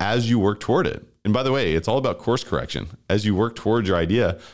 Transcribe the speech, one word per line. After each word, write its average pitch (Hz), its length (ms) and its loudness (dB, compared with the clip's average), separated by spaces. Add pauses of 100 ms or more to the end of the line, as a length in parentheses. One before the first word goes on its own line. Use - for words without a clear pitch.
as 113 280 0
you 214 120 4
work 202 180 2
toward - 300 0
it. - 180 -8 (180)
And 107 80 2
by 127 120 2
the 131 80 0
way, 110 220 0
it's 82 120 0
all 135 120 0
about 127 200 -2
course 117 240 -2
correction. - 460 -6 (200)
As 101 160 0
you 107 80 2
work 113 220 0
towards 110 320 0
your 95 100 2
idea, 87 420 2 (160)